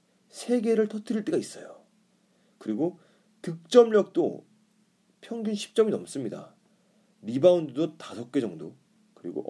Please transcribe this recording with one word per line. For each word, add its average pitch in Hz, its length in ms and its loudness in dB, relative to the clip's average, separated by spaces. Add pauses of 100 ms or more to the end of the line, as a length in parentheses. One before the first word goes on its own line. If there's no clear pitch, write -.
(300)
세 247 320 -2
개를 220 260 2
터뜨릴 214 380 -4
때가 - 120 0
있어요. - 440 -10 (760)
그리고 120 420 -4 (420)
득점력도 196 1040 4 (760)
평균 220 340 -6
십 - 200 -8
점이 220 160 4
넘습니다. 117 600 -8 (680)
리바운드도 147 760 2
다섯 - 340 -12
개 139 100 0
정도. 85 340 -6 (380)
그리고 - 360 -8